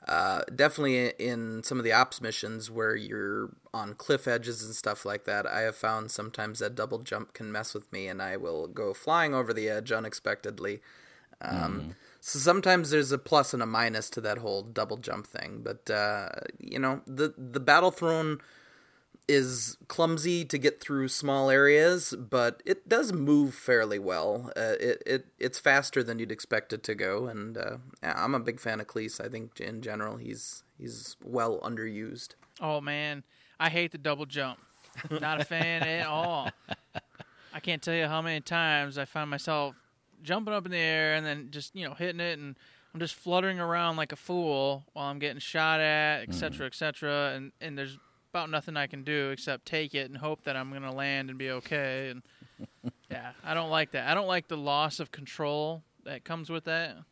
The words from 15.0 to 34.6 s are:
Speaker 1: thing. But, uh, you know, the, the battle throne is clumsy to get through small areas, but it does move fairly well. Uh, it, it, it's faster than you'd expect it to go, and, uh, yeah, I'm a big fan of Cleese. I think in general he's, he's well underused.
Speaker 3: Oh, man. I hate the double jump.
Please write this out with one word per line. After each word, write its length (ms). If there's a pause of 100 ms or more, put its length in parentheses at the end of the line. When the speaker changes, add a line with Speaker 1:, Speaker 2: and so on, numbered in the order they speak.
Speaker 1:
thing. 380
But, 260
uh, 380 (300)
you 200
know, 280
the, 320
the 220
battle 300
throne 520 (840)
is 520 (100)
clumsy 560
to 140
get 240
through 260
small 400
areas, 680
but 480
it 220
does 240
move 420
fairly 440
well. 560
Uh, 240
it, 280
it, 200 (120)
it's 200
faster 440
than 160
you'd 140
expect 420
it 80
to 120
go, 320
and, 300
uh, 220 (240)
yeah, 100 (100)
I'm 120
a 60
big 200
fan 200
of 60
Cleese. 380
I 60
think 300
in 200
general 380
he's, 440 (160)
he's 460
well 360
underused. 760 (260)
Speaker 3:
Oh, 220
man. 420 (340)
I 120
hate 220
the 60
double 280
jump. 320 (520)